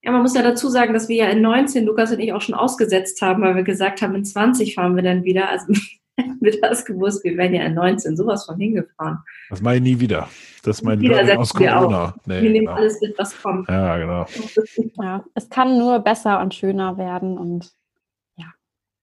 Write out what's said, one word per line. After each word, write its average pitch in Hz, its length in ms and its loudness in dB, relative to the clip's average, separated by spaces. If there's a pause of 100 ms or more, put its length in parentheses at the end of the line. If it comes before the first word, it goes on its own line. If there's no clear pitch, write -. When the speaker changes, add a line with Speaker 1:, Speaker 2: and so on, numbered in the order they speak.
Speaker 1:
Ja, - 80 -4
man 247 120 4
muss 254 120 2
ja 254 80 2
dazu 240 260 2
sagen, 240 240 2
dass 220 160 -2
wir 233 80 0
ja 220 120 2
in 214 120 2
neunzehn, 240 440 2
Lukas 220 260 0
und 226 80 -2
ich, 214 140 -4
auch 208 80 -4
schon - 160 -6
ausgesetzt 196 680 0
haben, 190 200 2
weil 185 120 2
wir 185 80 0
gesagt 190 400 -2
haben, 190 140 -2
in 202 80 -4
zwanzig 226 500 0
fahren 180 220 0
wir 180 80 0
dann 180 180 2
wieder. 185 260 0
Also - 240 -2 (220)
<laughs> - 220 -14
hätten 254 240 -4
wir 214 200 2
das 240 240 0
gewusst, 196 380 -2
wir 170 140 -2
wären 180 180 2
ja 165 80 0
in 165 120 -2
neunzehn 165 420 0
sowas 208 280 -2
von 165 140 -10
hingefahren. 170 600 -4 (320)
Speaker 2:
Das 98 120 -8
mache 123 140 4
ich 123 60 2
nie 127 180 2
wieder. 104 280 0 (360)
Das 104 140 0
ist - 40 -10
mein 110 180 0
Speaker 1:
Wieder 117 220 4
Speaker 2:
Learning - 160 4
aus 120 120 0
Speaker 1:
setzen - 100 -2
wir 185 100 6
Speaker 2:
Corona. - 360 2
Speaker 1:
auf. - 80 -8 (120)
Speaker 2:
Nee, 190 160 0
Speaker 1:
Wir 220 80 4
nehmen 220 160 4
Speaker 2:
genau. - 100 -6
Speaker 1:
alles 214 240 0
mit, 208 180 -6
was 208 220 -8
kommt. 185 280 -4
Speaker 2:
Ja, 92 300 0
genau. 85 280 -4 (360)
Speaker 1:
<laughs> 226 380 -6
Speaker 3:
Ja, 190 240 -8 (100)
es - 140 -8
kann 254 300 2
nur 240 220 2
besser 208 400 0
und 185 140 -4
schöner 190 440 -4
werden 180 400 -6
und 175 320 -8 (640)
ja. 165 120 -20 (560)